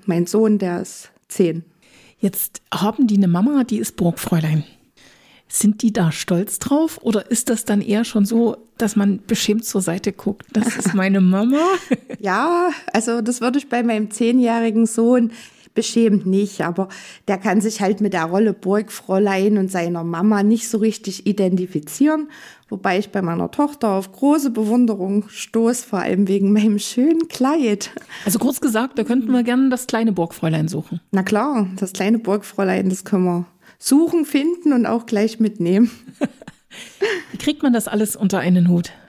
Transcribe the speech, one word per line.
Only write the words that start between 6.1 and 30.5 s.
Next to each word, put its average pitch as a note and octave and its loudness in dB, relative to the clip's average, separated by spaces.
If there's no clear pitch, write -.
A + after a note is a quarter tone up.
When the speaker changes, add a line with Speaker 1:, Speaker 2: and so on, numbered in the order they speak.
Speaker 2:
stolz F#3 -2
drauf D#4 0
oder G#3 -2
ist A#3+ -2
das A3+ -2
dann G#3 0
eher G#3+ 0
schon G#3+ 0
so, A3+ 0
dass G#3+ 0
man G3+ 0
beschämt A3 0
zur - -2
Seite F#3 -2
guckt? - -8
„Das A3 -2
ist F3+ -2
meine G3 2
Mama.“ G3+ 4
<laughs> - -6
Speaker 1:
Ja, D#4 0
also A#3 0
das A#3+ -2
würde B3 0
ich C#4 -10
bei A#3+ -2
meinem G#3+ -2
zehnjährigen A#3 2
Sohn A#3 2
beschämt G#3+ 2
nicht, G3 0
aber F3 -4
der G3 0
kann G3 0
sich G#3+ -2
halt G3 0
mit G3+ -2
der E3 0
Rolle F#3+ 2
Burgfräulein G3 0
und F#3+ -2
seiner E3+ -4
Mama F#3+ 0
nicht A3 2
so A3+ -2
richtig G3+ -4
identifizieren. G3 0
Wobei F#3+ -2
ich G3+ -4
bei G3+ -4
meiner E3+ -4
Tochter C#4+ -2
auf F#3+ -2
große C#4 0
Bewunderung G#3+ 0
stoß, A#3 -2
vor - -6
allem F#3+ 0
wegen G3 2
meinem G#3 4
schönen D#4+ 0
Kleid. B3+ 0
Speaker 2:
Also G#3 0
kurz B3+ -2
gesagt, A#3+ -2
da A3 0
könnten A#3+ 0
wir B3 2
gerne B3 2
das B3 -2
kleine A3+ 0
Burgfräulein E3 -2